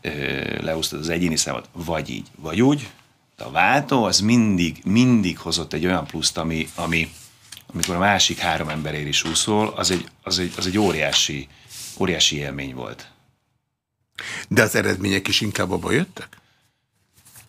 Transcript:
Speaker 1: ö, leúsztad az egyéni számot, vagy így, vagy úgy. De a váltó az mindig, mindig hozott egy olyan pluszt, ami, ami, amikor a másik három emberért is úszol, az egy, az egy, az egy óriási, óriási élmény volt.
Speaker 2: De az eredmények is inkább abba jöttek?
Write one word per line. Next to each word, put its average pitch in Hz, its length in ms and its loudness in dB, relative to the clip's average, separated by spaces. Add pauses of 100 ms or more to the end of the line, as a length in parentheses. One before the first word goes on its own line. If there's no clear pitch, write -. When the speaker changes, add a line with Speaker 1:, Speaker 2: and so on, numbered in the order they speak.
Speaker 1:
ö, 69 420 -4 (180)
leúsztad 80 400 -4
az 80 80 -4
egyéni 85 280 0
számot, 67 360 -2
vagy 80 380 -4
így, 55 160 -8 (100)
vagy 80 260 0
úgy. 135 260 4 (480)
De - 80 -14
a 60 60 -12
váltó 120 540 2
az 87 160 2
mindig, 104 640 4
mindig 107 540 4
hozott 82 340 -4
egy 85 140 0
olyan 87 200 0
pluszt, - 320 -4
ami, 80 360 -2
ami, 82 380 -2 (600)
amikor 87 220 -2
a 87 40 0
másik 95 400 2
három 80 300 -2
emberért 76 380 -4
is 71 180 -2
úszol, 104 520 0
az 90 140 0
egy, 87 180 -2 (140)
az 92 160 -2
egy, 90 180 -4
az 90 100 -4
egy 92 120 0
óriási, 76 680 0 (500)
óriási 87 380 2
élmény 69 380 -8
volt. 62 360 -12 (1400)
Speaker 2:
De 113 140 4
az 107 120 2
eredmények 98 540 2
is - 120 2
inkább 98 300 -2
abba 90 220 -2
jöttek? - 360 -2 (1200)